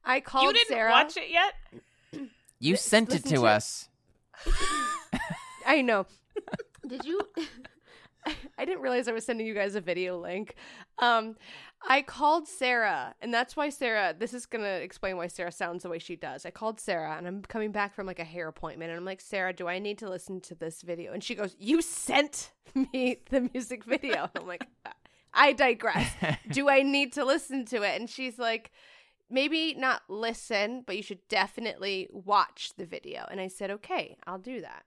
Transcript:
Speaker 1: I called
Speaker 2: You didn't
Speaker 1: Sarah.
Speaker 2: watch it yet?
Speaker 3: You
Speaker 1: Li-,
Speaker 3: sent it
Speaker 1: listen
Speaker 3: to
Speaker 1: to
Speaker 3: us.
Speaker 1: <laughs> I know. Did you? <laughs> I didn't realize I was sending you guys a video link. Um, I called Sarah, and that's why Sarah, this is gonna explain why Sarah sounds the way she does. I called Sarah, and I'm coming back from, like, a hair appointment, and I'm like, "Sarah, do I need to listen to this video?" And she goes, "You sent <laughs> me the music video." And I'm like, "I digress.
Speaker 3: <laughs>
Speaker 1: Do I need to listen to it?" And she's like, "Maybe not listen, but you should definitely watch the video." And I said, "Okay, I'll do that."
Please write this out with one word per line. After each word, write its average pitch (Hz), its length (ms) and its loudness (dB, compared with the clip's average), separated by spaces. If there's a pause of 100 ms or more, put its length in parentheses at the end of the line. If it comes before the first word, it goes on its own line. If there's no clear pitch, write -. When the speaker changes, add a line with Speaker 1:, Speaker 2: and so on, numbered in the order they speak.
Speaker 1:
I 254 160 4
called 262 260 2
Speaker 2:
You 277 60 6
didn't 466 160 6
Speaker 1:
Sarah. 226 240 2
Speaker 2:
watch 302 240 6
it - 140 -6
yet? 349 240 4 (1040)
Speaker 3:
You 143 120 4
Speaker 1:
Li-, 202 40 6
Speaker 3:
sent 220 340 6
it 175 140 0
Speaker 1:
listen 175 60 -6
Speaker 3:
to 156 60 6
Speaker 1:
to 123 100 6
Speaker 3:
us. - 420 4 (580)
Speaker 1:
<laughs> 1077 1200 0
I 277 160 6
know. 220 240 2 (800)
Did 254 180 -10
you? 330 220 -2
<laughs> - 1300 -12
I 254 60 -2
didn't 349 180 -4
realize 247 260 0
I 240 40 -2
was 226 120 -4
sending 226 220 -2
you 220 80 -4
guys 202 200 0
a 208 60 0
video 180 400 -2
link. 180 340 -6 (440)
Um, 226 380 2 (520)
I 277 140 6
called 302 440 2
Sarah, 220 760 0
and 240 100 -4
that's 240 240 0
why 294 140 0
Sarah, 220 460 0
this 226 180 -6
is 247 120 -12
gonna 220 220 -4
explain 185 480 -4
why 175 120 -4
Sarah 175 240 -6
sounds 175 300 -6
the 185 60 -10
way 170 100 -6
she 170 180 -10
does. 147 300 -10
I 175 40 -10
called 220 300 -6
Sarah, 156 360 -2
and 165 100 -8
I'm 190 160 -8
coming 214 300 -6
back 202 220 -2
from, 196 120 -8
like, 180 120 -10
a 165 60 -8
hair 165 240 -8
appointment, 160 420 -10
and 165 80 -8
I'm 175 60 -8
like, 190 160 -8
"Sarah, 185 320 -4
do 180 160 -8
I 180 100 -2
need 208 200 -6
to 220 120 -10
listen 185 320 -8
to - 120 -18
this 160 280 -10
video?" 170 300 -8
And - 120 -8
she 240 100 -6
goes, 202 240 -4
"You 262 240 4
sent - 680 0 (160)
<laughs> - 60 -20
me 254 460 0 (100)
the 254 220 2
music 240 320 -8
video." 226 400 0 (100)
And 175 80 -6
I'm 170 40 -12
like, 180 200 -10 (680)
"I 285 200 8
digress. 233 580 2 (200)
Speaker 3:
<laughs> - 200 -6
Speaker 1:
Do 277 180 2
I 269 140 8
need 277 320 2
to 285 100 -2
listen 269 420 0
to 220 160 -2
it?" 190 180 0
And 226 100 -8
she's 254 280 -8
like, 226 340 -2 (580)
"Maybe 294 440 0
not 262 340 0
listen, 226 800 -2
but 214 100 -6
you 214 60 -6
should 196 260 -14
definitely 196 840 -2
watch 196 640 0
the 196 80 -10
video." - 460 -10
And 190 100 -8
I 185 60 -6
said, 190 240 -8
"Okay, 208 460 -6 (100)
I'll 185 120 -10
do 233 240 -10
that." - 240 -16